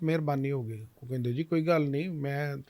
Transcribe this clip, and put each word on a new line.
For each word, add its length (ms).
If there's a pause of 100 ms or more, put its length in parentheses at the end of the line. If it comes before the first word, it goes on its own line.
ਮਿਹਰਬਾਨੀ 480
ਹੋਊਗੀ।" 360 (160)
ਉਹ 40
ਕਹਿੰਦੇ 260
"ਜੀ 100
ਕੋਈ 240
ਗੱਲ 220
ਨਹੀਂ, 200
ਮੈਂ, 480 (120)